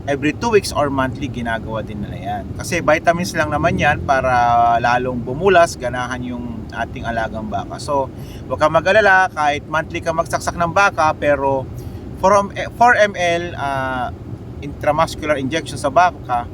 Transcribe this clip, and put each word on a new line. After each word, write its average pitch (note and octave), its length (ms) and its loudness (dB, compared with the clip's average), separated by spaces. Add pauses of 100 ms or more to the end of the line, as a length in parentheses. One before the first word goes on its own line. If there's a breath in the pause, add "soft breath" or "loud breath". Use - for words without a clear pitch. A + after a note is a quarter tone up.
Every C#3+ 320 -2
two A#3 160 -2
weeks - 240 2
or C#3 160 0
monthly, C3+ 400 -4
ginagawa A2 560 -6
din G#2 160 -8
nila F#2 160 -10
yan. G2 240 -6 (160)
Kasi D#3+ 240 -2
vitamins E3 480 2
lang D#3 160 0
naman D#3+ 320 0
yan D3+ 240 2
para A#2+ 800 4
lalong B2 400 0
bumulas, E3+ 560 4
ganahan B2 400 -4
yung A#2+ 560 -8
ating A2+ 320 -6
alagang A2 400 -4
baka. G2 320 -6
So, C#3 320 -2 (400 loud breath)
huwag B2+ 80 -4
kang D#3 160 4
mag-alala, F#3+ 560 6
kahit D3 400 0
monthly D#3+ 320 -4
ka E3 80 -2
magsaksak E3 480 -2
ng E3+ 160 0
baka, E3+ 400 4
pero C#3 480 0 (560 loud breath)
four G3+ 240 6
M-, E3+ 120 -8 (200)
four A#3+ 240 6
M G3+ 160 4
L, F3 400 0
ah, C3 560 -4 (480)
intramuscular D3+ 800 -2
injection C#3 400 -4
sa - 80 -2
baka C3+ 560 0 (100)